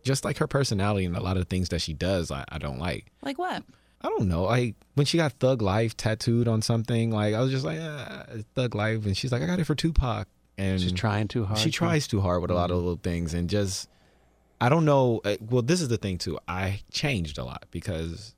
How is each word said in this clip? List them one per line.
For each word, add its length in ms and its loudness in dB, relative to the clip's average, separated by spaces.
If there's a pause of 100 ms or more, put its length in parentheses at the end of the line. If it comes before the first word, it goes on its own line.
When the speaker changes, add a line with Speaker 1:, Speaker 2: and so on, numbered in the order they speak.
Speaker 1:
just, 220 0
like, 140 -2
her 80 2
personality 580 2
and 100 -2
a 60 -2
lot 160 0
of 100 0
things 220 0
that 120 -2
she 120 -6
does, 380 0
I, 180 -6
I 80 -10
don't 220 -6
like. 320 -6 (100)
Speaker 2:
Like 160 -6
what? 260 -4 (420)
Speaker 1:
I 40 -2
don't 180 0
know. 160 0
Like, 320 0 (200)
when 100 4
she 100 0
got 240 2
Thug 220 4
Life 340 2
tattooed 540 0
on 120 2
something, 480 0
like, 240 2
I 60 0
was 120 2
just 120 -2
like, 180 -4
"Ah, 440 -10 (280)
Thug 220 -2
Life." 300 0
And 100 2
she's 160 -2
like, 100 0
"I 40 -2
got 160 0
it 20 0
for 120 2
Tupac." 520 2 (300)
And 240 2
Speaker 3:
She's 100 2
trying 380 0
too 160 -2
hard. 120 -2
Speaker 1:
she 140 2
tries 340 2
too 140 0
hard 220 2
with 100 -2
a 20 4
lot 160 2
of 60 2
Speaker 3:
Mm-hmm. 100 0
Speaker 1:
little 160 -2
things. 320 -2
And 160 0
just, 380 -2 (760)
I 80 4
don't 160 6
know. 400 4
Uh, 100 2 (140)
well, 120 4
this 200 2
is 80 -2
the 80 2
thing, 200 -2
too. 300 -6
I 340 -2 (100)
changed 460 -2
a 60 -6
lot 280 -10
because 680 -6